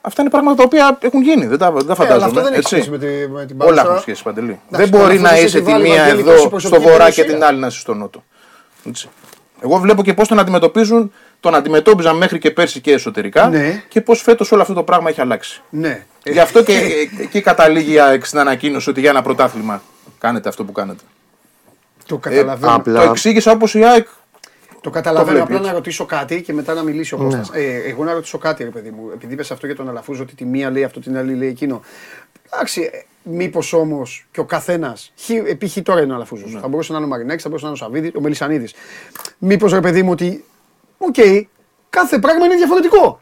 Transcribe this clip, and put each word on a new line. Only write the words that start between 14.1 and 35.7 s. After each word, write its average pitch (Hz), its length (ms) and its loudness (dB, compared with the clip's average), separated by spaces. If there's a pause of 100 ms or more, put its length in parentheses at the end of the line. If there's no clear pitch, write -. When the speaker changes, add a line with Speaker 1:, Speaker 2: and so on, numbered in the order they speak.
Speaker 1:
φέτος 233 300 2
όλο 202 100 4
αυτό 190 120 -2
το 175 80 -4
πράγμα 165 260 0
έχει 156 120 -4
αλλάξει. 123 500 -6
Speaker 2:
Ναι. 151 360 -8 (180)
Speaker 1:
Γι' 147 160 -2
αυτό 185 220 6
και 208 100 2
Speaker 2:
<laughs> 160 360 0 (100)
Speaker 1:
ε, 196 40 -8
εκεί - 180 -4
καταλήγει 160 520 2
η 151 60 4
αεκ 135 280 4
στην 147 120 -4
ανακοίνωση 139 520 -2
ότι 135 100 -4
για 143 100 4
ένα 135 120 0
πρωτάθλημα 117 600 -4 (360)
κάνετε 117 300 -4
αυτό 101 160 -10
που 98 80 -14
κάνετε. 98 300 -10 (1040)
Speaker 2:
Το 165 80 -8
Speaker 1:
Ε, 139 40 -8 (100)
Speaker 2:
καταλαβαίνω. 131 460 0
Speaker 3:
απλά 113 300 2
Speaker 1:
το - 60 4
εξήγησα 214 420 2
όπως 220 220 2
η 214 100 4
αεκ. 233 220 6 (760)
Speaker 2:
Το 156 100 -12
καταλαβαίνω, 160 360 0
Speaker 1:
Το 160 60 -2
βλέπει, - 140 2
Speaker 2:
απλά - 100 -4
Speaker 1:
έτσι. 196 140 -4
Speaker 2:
να 180 60 -6
ρωτήσω 170 280 -8
κάτι 160 380 -8
και 165 100 -12
μετά 151 220 -6
να 160 80 -6
μιλήσει 156 320 -8
ο - 40 -10
Speaker 3:
Ναι. 139 60 -4
Speaker 2:
Κώστας. 123 280 -4
Ε, 131 340 -6
εγώ 131 180 -8
να 165 80 -6
ρωτήσω 165 260 -10
κάτι, 156 260 -6
ρε 117 60 -12
παιδί 110 200 -16
μου, 110 240 -18
επειδή 117 180 -16
είπες 143 180 -12
αυτό 131 160 -12
για 139 100 -10
τον 135 120 -12
Αλαφούζο, 127 340 -14
ότι 127 120 -18
τη 127 100 -16
μία 131 260 -6
λέει 135 140 -2
αυτό, 127 160 -12
την 131 160 -10
άλλη 131 180 -6
λέει 131 140 -6
εκείνο. 127 320 -8 (720)
Εντάξει, - 400 -8
ε, - 60 -18 (240)
μήπως 170 500 -8
όμως 156 600 -4
και - 80 -12
ο 143 40 -4
καθένας, 156 720 -8
χι-, 226 300 -6
επί 196 200 -6
χι 185 160 -8